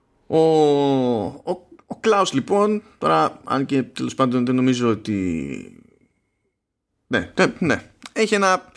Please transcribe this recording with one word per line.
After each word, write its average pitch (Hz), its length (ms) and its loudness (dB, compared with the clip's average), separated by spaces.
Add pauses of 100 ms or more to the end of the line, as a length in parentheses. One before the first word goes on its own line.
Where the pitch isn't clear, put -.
(280)
Ο, - 100 -2 (880)
ο, - 260 -10 (360)
ο - 200 -12
Klaus, 202 260 2
λοιπόν, 208 480 0 (160)
τώρα, 160 460 0
αν 135 220 -2
και 139 180 0
τέλος 123 320 -8
πάντων 127 300 0
δεν 127 100 0
νομίζω 127 340 2
ότι, 80 920 -4 (1300)
ναι, 98 300 -2
ναι, 190 80 4 (140)
ναι. 139 220 0 (320)
Έχει 214 220 0
ένα, 190 420 0